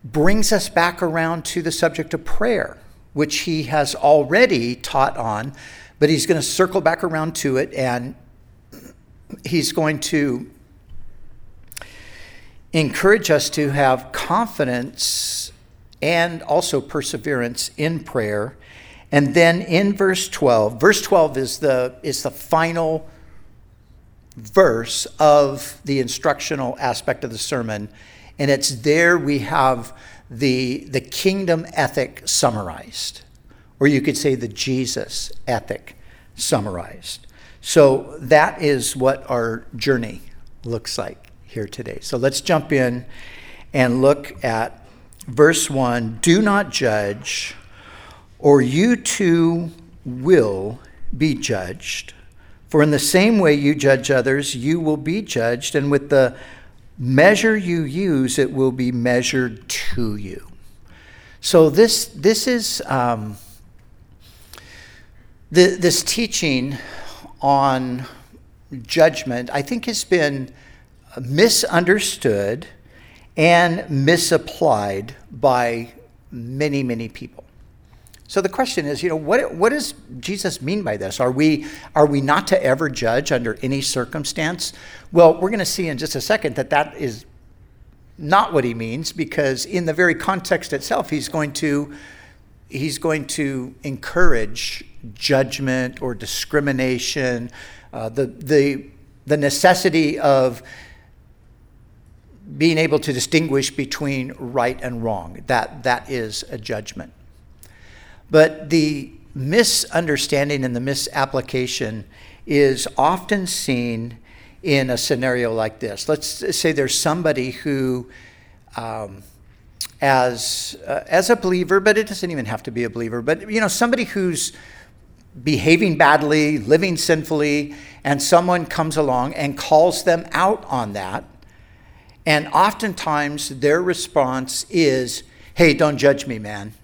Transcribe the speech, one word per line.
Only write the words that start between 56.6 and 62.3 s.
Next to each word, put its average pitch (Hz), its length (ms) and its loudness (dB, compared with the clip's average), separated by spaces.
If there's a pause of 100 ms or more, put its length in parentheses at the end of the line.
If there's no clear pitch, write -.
measure 185 580 4
you 175 240 -4
use, 147 580 -2
it 139 140 0
will 131 200 0
be 127 200 -2
measured 123 800 -2
to 107 460 -2
you." 101 300 -12 (920)
So 160 300 6
this, 220 340 4 (100)
this 214 320 2